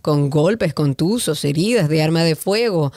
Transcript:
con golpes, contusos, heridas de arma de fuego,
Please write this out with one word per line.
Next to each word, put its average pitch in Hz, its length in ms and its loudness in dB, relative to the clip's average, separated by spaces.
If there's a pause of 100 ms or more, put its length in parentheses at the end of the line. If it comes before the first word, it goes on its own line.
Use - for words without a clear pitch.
con 143 300 0
golpes, 160 420 0
contusos, 156 720 -2
heridas 165 460 0
de 156 120 2
arma 165 220 2
de 160 120 0
fuego, 190 600 0